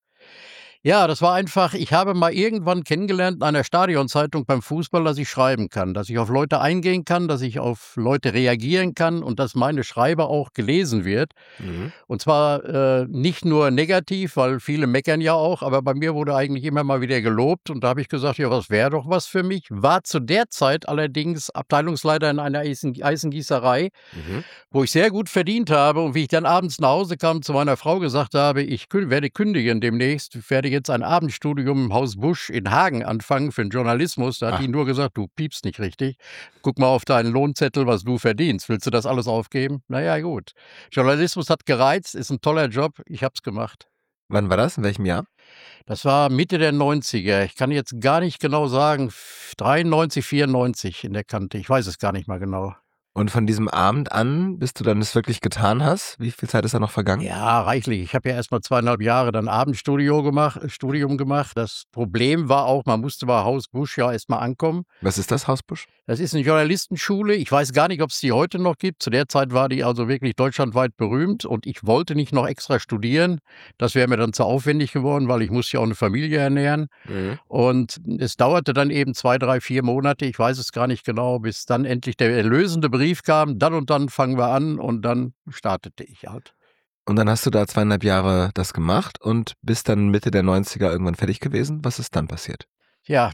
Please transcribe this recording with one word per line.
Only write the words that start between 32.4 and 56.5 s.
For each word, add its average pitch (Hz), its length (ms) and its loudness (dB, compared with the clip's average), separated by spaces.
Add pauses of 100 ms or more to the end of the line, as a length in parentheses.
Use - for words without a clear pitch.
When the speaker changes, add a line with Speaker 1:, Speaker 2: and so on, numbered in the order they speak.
Speaker 1:
in 98 200 -4
Hagen 139 320 2
anfangen 127 500 -2
für 123 100 -4
den 101 80 -2
Journalismus. 123 680 -2
Da 113 100 -2
hat 113 80 -2
Speaker 2:
Ah. - 20 0
Speaker 1:
die 135 100 -4
nur 139 160 0
gesagt, 135 320 -2
du 101 100 -4
piepst - 380 -8
nicht 101 160 -6
richtig, 127 360 -4 (440)
guck - 180 -2
mal 131 100 6
auf 131 180 2
deinen 117 260 2
Lohnzettel, 139 540 0
was 110 180 2
du 120 140 -2
verdienst. 117 500 0
Willst 110 180 -2
du - 40 -2
das 117 160 2
alles 120 220 -2
aufgeben? 131 600 -4
Na 131 140 -4
ja, 160 180 0
gut. 156 320 -8 (400)
Journalismus 147 560 2
hat - 160 0
gereizt, 139 500 2
ist 120 140 -8
ein 131 140 -4
toller 151 260 2
Job, 139 380 -4
ich 151 180 -8
hab's - 180 -4
gemacht. 110 460 -8 (400)
Speaker 2:
Wann 101 220 0
war 92 80 4
das? 143 180 2
In 113 80 -4
welchem 101 220 -2
Jahr? 175 180 -2 (600)
Speaker 1:
Das - 180 -8
war 143 240 4
Mitte 160 300 0
der 156 140 2
neunziger. 123 760 2
Ich - 100 -8
kann 131 140 0
jetzt 135 320 -4
gar 143 180 4
nicht 175 180 -4
genau 147 300 0
sagen, 139 380 2
f-, - 500 -14
dreiundneunzig, 156 720 2
vierundneunzig 127 800 0
in 101 100 -6
der 104 100 -4
Kante. 98 320 -6
Ich 98 140 -4
weiß 127 160 2
es 90 120 -10
gar 101 140 -2
nicht 95 160 -8
mal 92 100 -6
genau. 95 360 -6 (400)
Speaker 2:
Und 104 180 0
von 110 160 2
diesem 107 200 2
Abend 110 440 0
an, 165 480 0
bis 131 140 -4
du 110 100 -6
dann 107 160 2
es 107 160 -2
wirklich 117 240 -2
getan 110 420 0
hast, 160 380 0
wie 117 100 -6
viel - 180 -10
Zeit 110 160 0